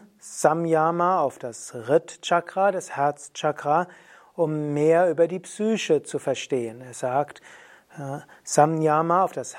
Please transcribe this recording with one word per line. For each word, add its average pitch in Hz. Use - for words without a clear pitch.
Samyama 170
auf 135
das -
Rit-Chakra, 170
das 180
Herzchakra, 147
um 151
mehr 165
über 160
die 185
Psyche 196
zu -
verstehen. 120
Er 127
sagt, 135
äh, 143
Samyama 160
auf 175
das 127